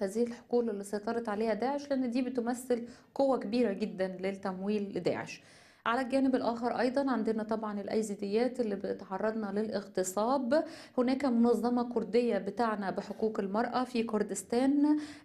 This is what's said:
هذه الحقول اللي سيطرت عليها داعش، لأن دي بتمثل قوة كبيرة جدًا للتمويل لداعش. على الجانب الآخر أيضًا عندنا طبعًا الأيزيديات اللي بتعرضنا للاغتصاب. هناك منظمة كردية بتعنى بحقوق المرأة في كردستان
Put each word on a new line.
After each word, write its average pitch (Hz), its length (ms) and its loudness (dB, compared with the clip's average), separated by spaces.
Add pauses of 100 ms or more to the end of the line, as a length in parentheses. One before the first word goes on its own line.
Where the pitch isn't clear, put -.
هذه 208 220 0
الحقول 233 460 0
اللي 202 140 -4
سيطرت 233 460 -4
عليها 220 240 0
داعش، 277 360 -2
لأن 262 220 0
دي 254 100 2
بتمثل 240 680 -2 (280)
قوة 269 240 4
كبيرة 214 340 2
جدًا 190 340 -2
للتمويل 196 920 -4
لداعش. 139 440 -4 (440)
على 240 160 2
الجانب 262 340 2
الآخر 233 440 0
أيضًا 262 320 2
عندنا 220 320 0
طبعًا 214 380 -4
الأيزيديات 208 760 0
اللي 214 160 -2
بتعرضنا 202 840 -4
للاغتصاب. 220 1040 0 (340)
هناك 262 280 2
منظمة 240 680 4
كردية 226 440 2
بتعنى 202 540 -2
بحقوق 208 480 -2
المرأة 214 440 0
في 240 200 0
كردستان 254 960 2 (260)